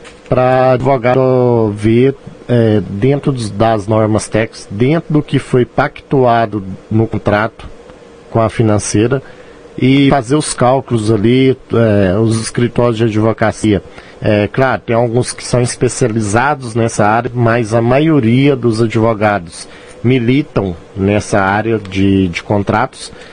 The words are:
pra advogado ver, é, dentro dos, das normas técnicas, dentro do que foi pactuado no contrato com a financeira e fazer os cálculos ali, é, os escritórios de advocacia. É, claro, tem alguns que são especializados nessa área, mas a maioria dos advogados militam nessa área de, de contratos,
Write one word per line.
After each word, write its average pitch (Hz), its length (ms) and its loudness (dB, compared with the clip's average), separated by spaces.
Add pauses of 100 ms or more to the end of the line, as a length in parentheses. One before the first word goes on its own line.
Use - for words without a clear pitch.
(280)
pra 127 440 2
advogado 127 1040 2
ver, 117 380 2 (340)
é, 113 400 2
dentro 135 420 -2
dos, 117 200 -6
das 107 340 0
normas 110 420 0
técnicas, - 440 -6
dentro 131 420 -2
do 151 80 2
que 143 160 -4
foi 127 280 0
pactuado 117 1000 0 (260)
no 110 160 2
contrato - 680 -4 (560)
com 113 100 0
a 110 80 2
financeira 110 760 0 (540)
e 135 320 2
fazer 135 260 0
os 151 180 -2
cálculos 123 560 0
ali, 120 480 2 (140)
é, 101 460 2
os 113 240 0
escritórios 120 560 -2
de 113 80 0
advocacia. 107 760 0 (400)
É, 104 300 0
claro, 131 340 -2
tem 120 80 -4
alguns 120 380 0
que - 100 -14
são - 200 -2
especializados 120 1120 -2
nessa 117 300 0
área, 117 280 0
mas 117 400 0
a 117 80 2
maioria 135 720 2
dos 117 280 0
advogados 107 880 -2 (340)
militam 123 720 0 (220)
nessa 101 420 0
área 107 400 0
de, 95 480 0
de 85 160 -8
contratos, 107 640 -2 (240)